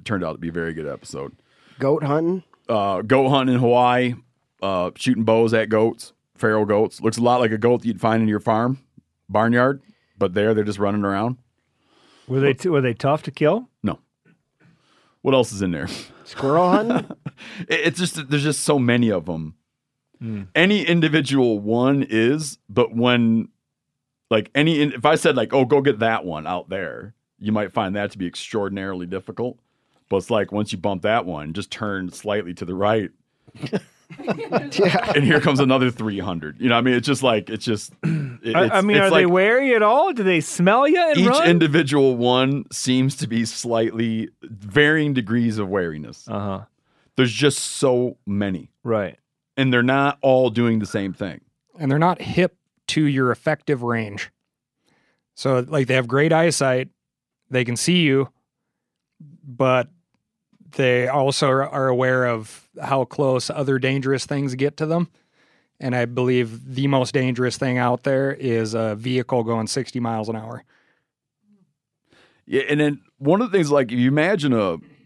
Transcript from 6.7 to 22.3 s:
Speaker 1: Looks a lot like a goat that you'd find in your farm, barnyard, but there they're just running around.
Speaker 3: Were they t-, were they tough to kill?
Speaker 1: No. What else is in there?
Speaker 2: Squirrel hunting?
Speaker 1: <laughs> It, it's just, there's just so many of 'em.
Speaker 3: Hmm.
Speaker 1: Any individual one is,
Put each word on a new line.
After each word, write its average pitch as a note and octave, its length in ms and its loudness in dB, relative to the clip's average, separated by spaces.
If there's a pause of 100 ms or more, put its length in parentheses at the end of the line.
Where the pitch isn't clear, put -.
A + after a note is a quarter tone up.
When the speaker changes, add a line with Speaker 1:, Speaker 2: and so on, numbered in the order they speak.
Speaker 1:
Looks A2+ 160 0
a A#2 40 -4
lot A#2+ 180 4
like A2+ 120 2
a A2 80 -2
goat A#2 240 2
that A2+ 40 -4
you'd A2 140 -4
find A2+ 220 2
in A2 60 2
your G#2 100 0
farm, A#2+ 400 0 (500)
barnyard, A#2+ 520 2 (360)
but F#2+ 160 0
there G#2 200 2
they're G#2+ 100 2
just G2+ 160 -4
running G2+ 260 0
around. G#2 320 -2 (880)
Speaker 3:
Were C3 120 -2
they C#3 140 4
t-, F3+ 160 -2
were D3 120 4
they B2 120 0
tough C#3 300 0
to C#3+ 80 -10
kill? F#3 380 2 (140)
Speaker 1:
No. G2 160 -4 (1300)
What C3+ 80 4
else B2 160 4
is G2+ 100 -6
in F#2+ 100 0
there? D2+ 180 -6 (340)
Speaker 2:
Squirrel D#3+ 480 0
hunting? G#3+ 340 0 (160)
Speaker 1:
<laughs> - 40 -20 (420)
It, D#3+ 200 0
it's E3+ 120 -2
just, D#3+ 300 -6
there's C#3+ 160 0
just D3+ 160 -2
so C#3+ 180 2
many A#2+ 320 4
of F2+ 160 -2
'em. D#2+ 280 -8 (640)
Speaker 3:
Hmm. A2 240 -8 (120)
Speaker 1:
Any F#3+ 300 4
individual C#3+ 760 2
one B2 500 2
is, C3+ 480 0 (120)